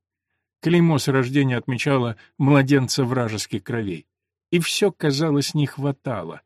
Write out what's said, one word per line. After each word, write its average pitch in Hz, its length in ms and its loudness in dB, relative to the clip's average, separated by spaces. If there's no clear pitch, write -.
Клеймо 170 360 4
с - 100 -2
рождения 131 480 0
отмечало 123 640 -2
младенца 135 680 2
вражеских 117 580 -4
кровей. 101 420 -6
И 175 80 2
всё, 185 320 0
казалось, 147 600 -2
не 151 120 2
хватало 120 800 -8